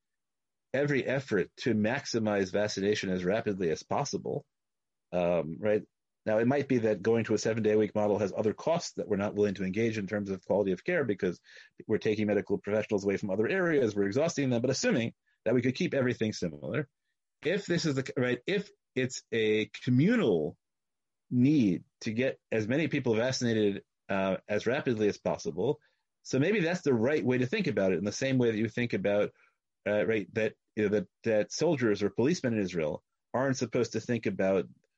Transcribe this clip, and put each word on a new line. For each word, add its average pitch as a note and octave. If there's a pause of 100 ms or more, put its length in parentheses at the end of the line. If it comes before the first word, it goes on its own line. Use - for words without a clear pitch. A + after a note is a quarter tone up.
(760)
every C#3+
effort A2+
to A#2
maximize G#2+
vaccination G2+
as F#2
rapidly F#2+
as D#2
possible, - (680)
um, E2+
right? G#2 (420)
Now, A2
it A#2
might C#3
be B2+
that G#2+
going A2+
to A2+
a G#2
seven-day-a-week G#2+
model G#2
has G2
other G#2+
costs -
that -
we're G#2
not G2
willing G#2
to F#2+
engage A2
in G2
terms G2+
of F#2+
quality G2
of F#2
care F3
because G2 (480)
we're G#2+
taking G#2+
medical G2+
professionals G#2
away G2
from G2
other G#2+
areas, D3+
we're G2+
exhausting C3+
them, A#2
but B2+
assuming C#3 (300)
that A2
we B2+
could B2+
keep E3+
everything A#2+
similar, E2 (580)
if G3
this E3+
is C#3+
the, C3 (120)
right, B2
if F#3+ (240)
it's B2+ (100)
a G#2+ (140)
communal B2+ (800)
need B2 (200)
to A#2
get A#2+ (140)
as A2
many D3
people C3
vaccinated, A2+ (260)
uh, F#2+ (120)
as G#2
rapidly A#2
as F#2+
possible, F2+ (420)
so -
maybe F#3+
that's F3
the C#3
right A#2+
way B2+
to B2+
think G3
about G2+
it, F2
in F2+
the G#2
same C3+
way A#2+
that G#2+
you A2
think A#2+
about, G2+ (580)
uh, G#2
right, G#2+
that, G#2+ (240)
you G#2+
know, G#2
that, G2+ (180)
that G#2+
soldiers B2
or G2
policemen C3
in A2
Israel F2 (320)
aren't C3
supposed A#2+
to A2+
think A#2
about F#2+ (320)